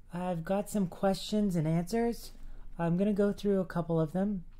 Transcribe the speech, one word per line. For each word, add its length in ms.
I've 300
got 260
some 160
questions 680
and 100
answers. 680
I'm 180
gonna 160
go 200
through 280
a 60
couple 340
of 120
them. 320